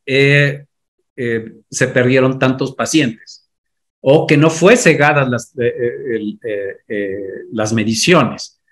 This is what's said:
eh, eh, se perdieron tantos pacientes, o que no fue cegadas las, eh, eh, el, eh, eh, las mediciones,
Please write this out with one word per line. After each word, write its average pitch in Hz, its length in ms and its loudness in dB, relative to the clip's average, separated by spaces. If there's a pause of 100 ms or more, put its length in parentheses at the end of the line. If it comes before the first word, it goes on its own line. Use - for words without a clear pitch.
eh, 143 600 2 (500)
eh, 113 380 -6 (160)
se - 200 -2
perdieron 131 500 2
tantos 131 340 -2
pacientes, - 760 -4 (500)
o 147 260 2
que 151 120 4
no 156 120 6
fue 190 280 4
cegadas 143 500 2
las, 120 300 -6
eh, 120 100 0
eh, 120 480 -4
el, 104 260 -8
eh, 101 360 -8 (100)
eh, 101 300 -6 (340)
las 110 220 -4
mediciones, 113 880 0 (100)